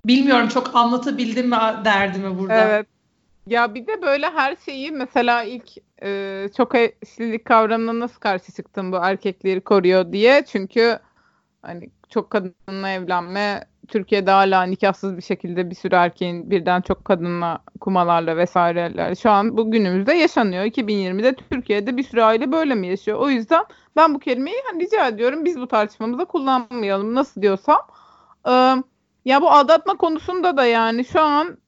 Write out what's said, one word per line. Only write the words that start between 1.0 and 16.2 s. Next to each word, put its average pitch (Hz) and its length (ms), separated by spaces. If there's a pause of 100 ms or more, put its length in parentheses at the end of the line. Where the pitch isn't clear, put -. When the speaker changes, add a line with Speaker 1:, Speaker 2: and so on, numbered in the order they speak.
Speaker 1:
mi 240 80 (280)
derdimi 196 540
burada? 190 160
Speaker 2:
Evet. 214 320 (600)
Ya 233 280
bir 247 120
de 427 140
böyle 277 280
her 311 260 (100)
şeyi 277 260
mesela 247 520
ilk, 233 260 (340)
e, 196 440 (100)
çok 247 180
eşlilik 226 680
kavramına 226 540
nasıl 233 200
karşı 185 320
çıktım - 400
bu 190 40
erkekleri 190 680
koruyor 185 520
diye. 254 380
Çünkü 226 480 (640)
hani 175 280 (200)
çok 208 200
kadınla 190 600
evlenme, 185 760 (200)
Türkiye'de 196 440
hala 190 320
nikahsız 190 540
bir 180 40
şekilde 180 480
bir 180 60
sürü 185 200
erkeğin 175 560